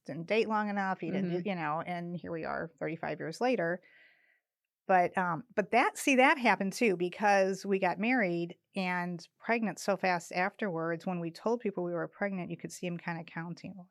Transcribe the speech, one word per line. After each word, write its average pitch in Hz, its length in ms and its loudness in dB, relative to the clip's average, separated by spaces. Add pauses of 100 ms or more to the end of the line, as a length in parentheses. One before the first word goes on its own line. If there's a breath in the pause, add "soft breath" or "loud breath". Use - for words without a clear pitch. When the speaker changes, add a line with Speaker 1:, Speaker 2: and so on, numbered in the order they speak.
Speaker 1:
didn't 165 220 -10
date 214 220 2
long 214 200 0
enough. 190 340 -2
You 165 80 -4
didn't, 190 200 -2
Speaker 2:
Mm-hmm. 175 180 -2
Speaker 1:
you 190 60 -2
know," 160 300 -2
and 175 300 -6
here 175 160 -8
we 160 140 -6
are 143 240 -4 (100)
thirty-five 156 400 -4
years 151 220 -8
later. 185 400 0 (1040 soft breath)
But, 180 320 6
um, 175 240 0 (120)
but 208 160 0
that, 302 280 4
see, 277 160 4
that 277 240 6
happened 196 340 2
too, 220 240 4
because 190 680 2
we 202 140 2
got 175 220 0
married 180 560 0 (200)
and 180 480 -2 (160)
pregnant 220 380 0
so - 200 0
fast 180 340 0
afterwards. 170 760 -2
When 180 140 -2
we 170 100 -4
told 226 300 -2
people 196 240 -4
we 175 100 -4
were 160 140 -2
pregnant, 190 420 -6
you 170 80 -6
could 170 140 -12
see - 160 -8
'em 175 100 -4
kinda 170 280 -8
counting. 170 500 -12
"Well, 180 160 -20